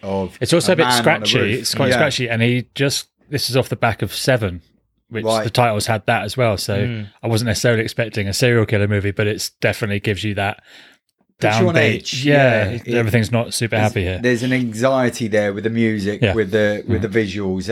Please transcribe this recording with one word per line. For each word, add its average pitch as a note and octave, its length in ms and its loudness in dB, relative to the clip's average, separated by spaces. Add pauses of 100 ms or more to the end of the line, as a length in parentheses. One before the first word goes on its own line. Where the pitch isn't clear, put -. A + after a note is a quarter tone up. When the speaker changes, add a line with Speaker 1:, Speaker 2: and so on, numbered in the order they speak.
Speaker 1:
of G2 380 -4
Speaker 2:
It's B2+ 120 -2
also E3+ 200 4
Speaker 1:
a - 20 0
Speaker 2:
a - 20 0
bit D#3+ 80 4
Speaker 1:
man B2 80 2
on B2 40 4
the A#2+ 60 2
Speaker 2:
scratchy. A#2+ 360 2
Speaker 1:
roof. G#2 220 0
Speaker 2:
It's A#2 140 -4
quite B2 140 0
Speaker 1:
Yeah. B2+ 60 2
Speaker 2:
scratchy, B2 340 0
and A2+ 140 0
he B2 320 2
just, - 340 -2 (220)
this C#3 200 -4
is B2 60 0
off B2 120 2
the A#2+ 80 -4
back A2+ 260 0
of G2+ 120 -4
Seven, G#2 480 0 (460)
which A2 160 -6
Speaker 1:
Right. A2 200 0
Speaker 2:
the A2 60 -4
titles A2 360 0
had A2+ 200 -2
that A2 180 0
as G#2 120 -8
well. A2+ 200 2
So G2+ 220 -4
Speaker 3:
Mm. A2 280 -4 (160)
Speaker 2:
I A#2+ 60 -4
wasn't A2+ 200 0
necessarily A2+ 340 2
expecting A2 460 -4
a G2+ 40 -2
serial A#2 340 2
killer G2+ 220 0
movie, G2+ 220 0
but G#2 160 -2
it's - 240 -4 (100)
definitely G2+ 400 -2
gives G2 240 -2
you G#2 100 -4
that G2+ 280 -4 (760)
Speaker 1:
Puts G#2+ 200 2
you F3+ 80 4
on E3+ 60 2
Speaker 2:
downbeat. A2 220 2
Speaker 1:
edge. - 280 -8
Speaker 2:
Yeah, C#3+ 100 4
Speaker 1:
Yeah, A2+ 360 4
Speaker 2:
it, A#2+ 160 -6
Speaker 1:
it, A#2+ 80 -2
Speaker 2:
everything's A2+ 380 2
not A#2+ 200 0
super A2+ 240 -2
Speaker 1:
there's, G#2+ 120 2
Speaker 2:
happy G2+ 140 -2
here. F2+ 200 -4
Speaker 1:
there's A#2+ 200 2
an B2+ 100 -2
anxiety B2 760 0
there G#2 240 2
with G2+ 120 -6
the A2+ 60 -2
music, A2 520 0
Speaker 2:
Yeah. G2 120 4
Speaker 1:
with G#2 160 0
the, G#2 360 2
with G#2+ 160 -2
Speaker 2:
Mm-hmm. G#2+ 100 -4
Speaker 1:
the A2+ 80 2
visuals, F#2+ 520 -2